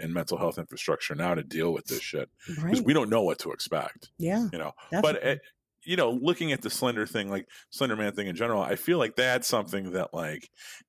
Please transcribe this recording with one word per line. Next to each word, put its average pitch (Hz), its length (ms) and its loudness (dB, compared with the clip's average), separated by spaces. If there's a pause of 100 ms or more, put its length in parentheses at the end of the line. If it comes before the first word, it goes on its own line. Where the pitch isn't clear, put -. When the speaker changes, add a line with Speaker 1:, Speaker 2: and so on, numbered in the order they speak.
Speaker 1:
in 82 100 -2
mental 85 260 0
health 82 200 0
infrastructure - 560 -2
now 87 200 2
to 78 80 0
deal 80 300 0
with 76 140 -4
this - 140 -4
shit. - 280 -4 (180)
'Cause 165 160 -6
Speaker 2:
Right. 214 220 2
Speaker 1:
we 139 80 -2
don't 127 180 2
know 110 120 4
what 90 180 2
to 78 120 -6
expect, - 680 -6
Speaker 2:
Yeah, 196 340 0
Speaker 1:
you 85 60 -4
know? 80 140 -4 (180)
Speaker 2:
definitely. 165 300 2
Speaker 1:
But, - 60 -2
uh, 139 140 0 (440)
you 170 120 -2
know, 131 140 4
looking 151 420 0
at 127 100 -2
the 110 80 -2
Slender 113 360 0
thing, 101 240 -2
like, 98 160 -4 (240)
Slender 123 260 0
Man 104 160 0
thing 98 140 -2
in 87 100 -2
general, 110 240 2
I 98 160 0
feel 175 220 2
like 113 180 2
that's 123 320 4
something 98 440 0
that, 90 200 0
like, 78 380 -6 (380)